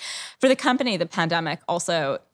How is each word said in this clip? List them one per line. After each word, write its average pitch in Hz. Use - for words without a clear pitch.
For 269
the 254
company, 254
the 170
pandemic 165
also, 165